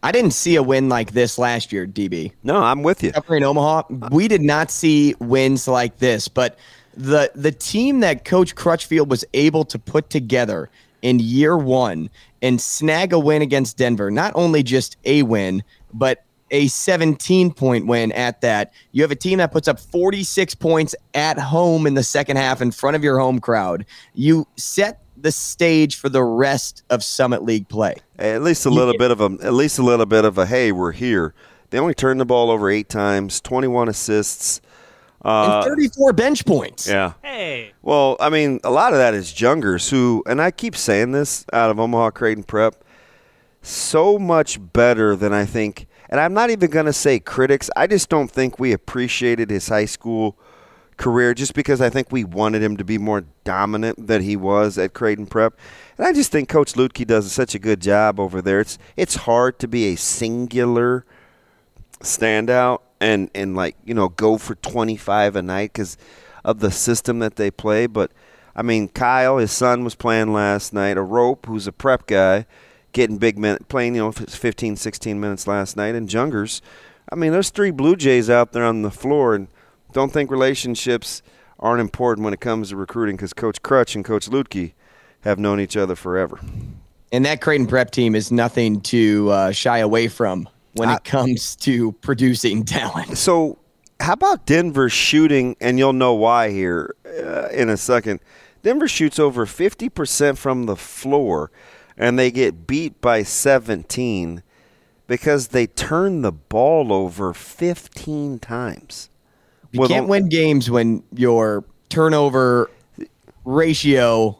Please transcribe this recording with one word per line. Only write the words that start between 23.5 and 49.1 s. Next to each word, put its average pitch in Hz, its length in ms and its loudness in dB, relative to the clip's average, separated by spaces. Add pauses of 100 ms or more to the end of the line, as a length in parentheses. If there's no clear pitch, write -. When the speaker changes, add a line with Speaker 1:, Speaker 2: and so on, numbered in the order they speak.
Speaker 1:
You 156 320 2 (100)
set - 460 -4 (140)
the 147 160 -2
stage 160 640 0
for - 120 -6
the 131 140 2
rest 127 680 -2
of 120 140 0
Summit 123 400 -2
League 110 240 -2
play. 104 260 -2 (240)
Speaker 2:
At 110 240 -2
least 160 240 0
a 135 40 4
Speaker 1:
You 123 40 4
Speaker 2:
little 123 200 4
Speaker 1:
get 113 40 -4
Speaker 2:
bit 123 140 4
of 107 80 0
a, 95 260 0
at 110 80 2
least 143 240 2
a 131 40 0
little 117 240 4
bit 107 180 4
of 101 120 2
a, 92 100 2
"Hey, 120 260 2
we're 90 200 -2
here." 95 420 -2 (360)
They 117 80 -2
only 156 160 0
turned 131 260 0
the 127 60 0
ball 120 240 4
over 104 200 2
eight 104 180 -2
times, 101 520 -2
twenty-one 123 480 -2
assists. - 720 -4 (640)
Uh, 107 380 2
Speaker 1:
And - 20 0
thirty-four 277 500 2
bench 247 300 0
points. - 440 -2
Speaker 2:
Yeah. 98 240 0 (100)
Speaker 3:
Hey. 156 580 -10
Speaker 2:
Well, 139 380 2
I 147 100 0
mean, 147 360 0
a 123 80 0
lot 202 200 4
of 143 60 4
that 120 160 6
is 90 180 -6
Jungers, 113 560 2
who, 123 380 2
and 135 160 0
I 180 80 2
keep 220 240 -8
saying 117 380 0
this 143 400 -4
out 117 180 2
of 104 80 0
Omaha 117 320 2
Creighton 107 320 -2
Prep, 107 400 0 (800)
so 196 560 2
much 170 400 0 (140)
better 113 420 4
than 101 180 0
I 104 120 2
think, 107 420 -6 (240)
and 135 80 0
I'm 170 160 0
not 233 160 2
even 190 200 0
gonna 151 220 0
say 135 280 2
critics, 135 560 0
I 160 100 2
just 196 220 0
don't 147 240 0
think 131 260 -2
we 127 140 0
appreciated 117 760 -2